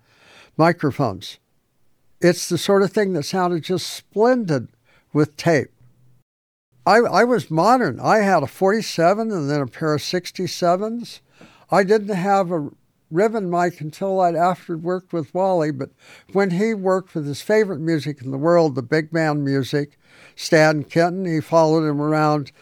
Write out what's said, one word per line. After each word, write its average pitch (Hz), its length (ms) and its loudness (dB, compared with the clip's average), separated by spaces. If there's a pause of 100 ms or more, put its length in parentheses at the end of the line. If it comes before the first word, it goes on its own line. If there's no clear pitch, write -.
(580)
microphones. 143 840 0 (840)
It's 175 260 2
the 175 100 -2
sort 196 260 2
of 190 80 -2
thing 202 220 -2
that 147 100 -2
sounded 175 400 -2
just 180 240 -4
splendid 202 800 -2 (420)
with 147 260 0
tape. 156 320 0 (1160)
I, 196 120 6
I 190 260 4
was 240 280 0
modern. 185 480 2
I 151 180 2
had 196 260 2
a 131 40 -2
forty-seven 202 840 0
and 156 180 -2
then 147 120 0
a 135 60 -4
pair 156 260 -4
of 147 80 -2
sixty-sevens. 185 1200 -4 (480)
I 185 140 4
didn't 208 320 0
have 190 360 0
a 156 180 -4 (420)
ribbon 208 380 -2
mic 175 300 -2
until 190 400 -4
I'd 175 160 2
after 170 420 -2
worked 180 360 -6
with 165 200 -6
Wally, 180 380 0
but 131 200 -10 (400)
when 196 180 0
he 202 240 0
worked 190 400 -2
with 151 140 -6
his 143 140 -8
favorite 208 380 0
music 151 420 -4
in 127 100 -10
the 135 80 -6
world, 160 340 2
the 131 80 -6
big 156 300 -2
band 151 340 0
music, 139 540 -2 (360)
Stan 156 500 2
Kenton, 175 400 0
he 165 140 -2
followed 160 480 2
him 147 140 -2
around 151 500 0 (100)